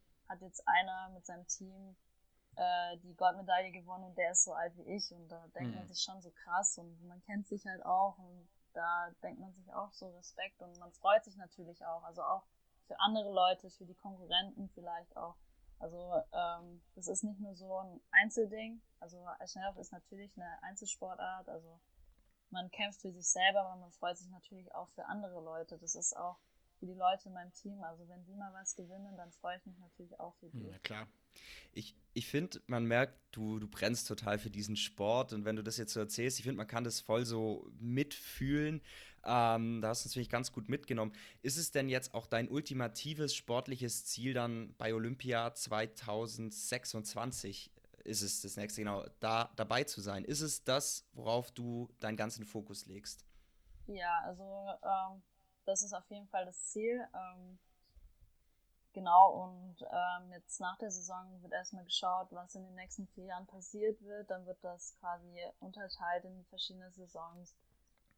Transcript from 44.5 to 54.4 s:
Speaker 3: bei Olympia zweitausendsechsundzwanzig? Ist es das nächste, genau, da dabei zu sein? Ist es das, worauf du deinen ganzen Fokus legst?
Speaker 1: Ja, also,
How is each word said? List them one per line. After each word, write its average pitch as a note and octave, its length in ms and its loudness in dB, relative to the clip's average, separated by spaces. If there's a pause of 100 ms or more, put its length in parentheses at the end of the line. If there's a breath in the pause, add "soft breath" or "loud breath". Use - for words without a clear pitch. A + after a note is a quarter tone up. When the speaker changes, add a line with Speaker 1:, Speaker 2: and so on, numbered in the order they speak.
Speaker 3:
bei A2 180 2
Olympia A#2 600 2
zweitausendsechsundzwanzig? A2 2250 -2 (320)
Ist - 160 0
es - 220 0
das G2+ 140 -8
nächste, G#2+ 260 -4
genau, G2+ 200 0 (160)
da A2+ 380 4
dabei A#2 280 2
zu - 180 -6
sein? G2 240 -2
Ist D3 160 0
es D3+ 200 -2
das, - 520 0
worauf A#2+ 380 2
du A#2+ 360 -4 (120)
deinen A2 180 -2
ganzen A2 260 -2
Fokus G#2 400 -8
legst? - 400 -12 (640)
Speaker 1:
Ja, F3 380 2
also, F3+ 180 -6 (400)